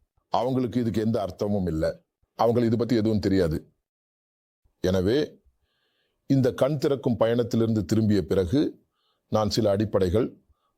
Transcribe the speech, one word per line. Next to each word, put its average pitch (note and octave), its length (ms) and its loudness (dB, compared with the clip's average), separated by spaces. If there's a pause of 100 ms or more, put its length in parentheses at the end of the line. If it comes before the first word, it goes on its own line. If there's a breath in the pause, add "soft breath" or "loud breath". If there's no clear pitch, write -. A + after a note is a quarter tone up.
(340)
அவங்களுக்கு B2+ 460 -2
இதுக்கு A2 260 -2
எந்த A2+ 160 0
அர்த்தமும் G2 520 -4
இல்லை, D#2 180 -2 (480)
அவங்க A#2 260 2
இது A2+ 140 0
பத்தி A#2 180 0
எதுவும் G#2+ 300 0
தெரியாது. F2 320 0 (1200)
எனவே F#2+ 340 2 (1120)
இந்த C3+ 240 2
கண் C#3+ 240 0
திறக்கும் C3+ 400 -2
பயணத்திலிருந்து A2+ 680 0
திரும்பிய G#2 360 2
பிறகு F#2 380 0 (720)
நான் G#2+ 180 0
சில A2 200 0
அடிப்படைகள், G2+ 560 0 (520)